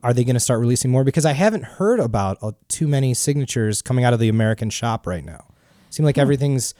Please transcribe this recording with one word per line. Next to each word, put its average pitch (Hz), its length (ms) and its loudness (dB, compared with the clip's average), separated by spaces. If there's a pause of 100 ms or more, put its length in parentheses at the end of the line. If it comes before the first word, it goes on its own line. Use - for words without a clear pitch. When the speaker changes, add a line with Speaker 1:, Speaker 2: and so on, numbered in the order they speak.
Speaker 1:
are 120 100 2
they 123 120 2
gonna 123 140 0
start 117 200 0
releasing 120 320 0
more? 131 120 2
Because 139 220 0
I 151 60 2
haven't 185 320 0
heard 214 360 0
about, 104 440 -2
uh, 110 80 -6 (160)
too - 200 -4
many 135 280 0
signatures 127 640 -2
coming 127 220 0
out 120 100 4
of 113 60 2
the 113 100 2
American 110 400 0
shop 113 380 -6
right 87 180 -6
now. 76 200 -18 (440)
Seem 151 160 -2
like 139 100 2
Speaker 2:
Hmm. 143 60 4
Speaker 1:
everything's 139 580 0